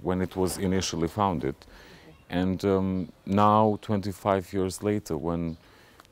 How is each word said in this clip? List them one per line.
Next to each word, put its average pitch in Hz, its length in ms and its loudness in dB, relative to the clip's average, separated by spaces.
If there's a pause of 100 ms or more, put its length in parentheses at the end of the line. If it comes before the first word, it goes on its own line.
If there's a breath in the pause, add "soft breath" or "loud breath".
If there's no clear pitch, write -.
when 90 180 0
it 90 160 -4
was 92 220 0
initially 92 500 0
founded? 82 460 -2 (720 loud breath)
And, 90 360 -2
um, 95 480 0 (140)
now, 104 560 4
twenty-five 98 680 -2
years 95 300 -4
later, 104 340 -2
when 82 400 -4 (560 loud breath)